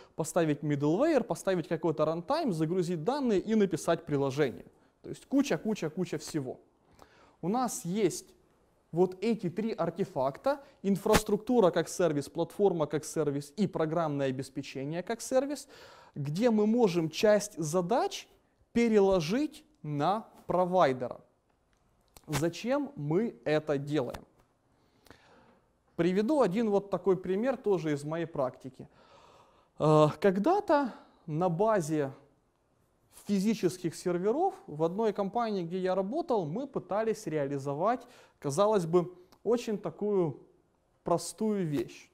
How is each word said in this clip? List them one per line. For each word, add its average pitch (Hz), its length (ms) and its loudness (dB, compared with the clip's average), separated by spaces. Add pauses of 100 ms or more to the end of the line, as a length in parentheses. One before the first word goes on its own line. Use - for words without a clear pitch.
(160)
поставить 160 460 0
middleware, 165 640 2
поставить 175 440 -2
какой-то 160 380 0
рантайм, 202 480 -2
загрузить 160 500 0
данные 240 360 2
и 214 160 0
написать 180 500 2
приложение. 139 600 0 (360)
То - 80 -14
есть - 160 -14
куча, 269 320 0
куча, 202 320 -4
куча 170 280 -4
всего. 131 420 -6 (800)
У 165 80 -4
нас 240 360 -2
есть 185 480 -2 (580)
вот 185 300 2
эти 214 280 0
три 220 240 -4
артефакта: 165 920 -4 (180)
инфраструктура 208 880 2
как 160 200 0
сервис, 151 400 0
платформа 170 580 0
как 147 180 -4
сервис 147 520 -4
и 196 100 2
программное 156 640 -2
обеспечение 139 760 -8
как 226 180 -6
сервис, 269 460 -2 (480)
где 151 340 0
мы 214 160 4
можем 196 440 2
часть 208 500 2
задач 180 680 -2 (440)
переложить 208 920 2 (200)
на 156 440 -2 (200)
провайдера. 175 720 2 (1080)
Зачем 170 680 -2
мы 165 480 0
это 151 340 0
делаем? 143 460 -4 (1700)
Приведу 214 440 2
один 214 280 0
вот 196 200 0
такой 190 280 2
пример 208 400 -2
тоже 165 340 0
из 143 140 -4
моей 160 200 -4
практики. 135 640 -8 (880)
Э, 151 300 6 (140)
когда-то 285 720 2 (320)
на 165 240 -2
базе 160 640 0 (1120)
физических 196 640 0
серверов 208 600 0 (140)
в 151 160 -4
одной 196 280 0
компании, 202 520 -4
где 170 160 -6
я 185 160 0
работал, 220 500 -2
мы 196 200 -6
пытались 220 600 -4
реализовать, 147 800 -2 (320)
казалось 185 460 2
бы, 170 280 2 (300)
очень 226 340 0
такую 180 640 -2 (640)
простую 190 640 -2
вещь, - 460 -4